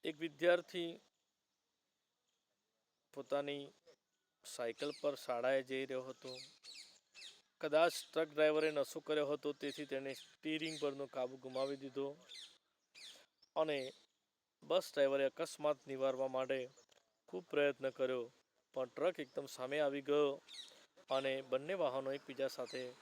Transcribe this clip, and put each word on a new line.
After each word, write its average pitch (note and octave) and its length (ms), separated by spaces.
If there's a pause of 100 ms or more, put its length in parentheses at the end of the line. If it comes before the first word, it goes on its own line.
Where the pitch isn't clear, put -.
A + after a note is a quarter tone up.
એક D#3 140
વિદ્યાર્થી E3+ 800 (2250)
પોતાની C#3+ 580 (720)
સાયકલ B2+ 560
પર D3 140
શાળાએ C3 480
જઈ C3 240
રહ્યો C3 160
હતો. B2+ 360 (1200)
કદાચ D#3+ 320 (200)
ટ્રક D#3+ 160
ડ્રાઈવરે D3+ 420
નશો D3 300
કર્યો D3+ 280
હતો, D3 240
તેથી C#3+ 340
તેણે C3+ 280
સ્ટીરિંગ D#3 680
પરનો C#3 260
કાબુ C3 300
ગુમાવી C3 400
દીધો C#3 400 (1400)
અને C#3+ 360 (720)
બસ F3 300
ડ્રાઈવરે C#3 320
અકસ્માત D3+ 640
નિવારવા C3+ 420
માટે C3 420 (580)
ખૂબ F#3 160
પ્રયત્ન C#3+ 460
કર્યો, B2+ 420 (400)
પણ C3 140
ટ્રક D#3 340
એકદમ C#3 260
સામે C3+ 340
આવી C#3+ 200
ગયો C#3+ 420 (680)
અને C3+ 320
બંને C3+ 320
વાહનો C3+ 380
એકબીજા C3+ 360
સાથે B2+ 540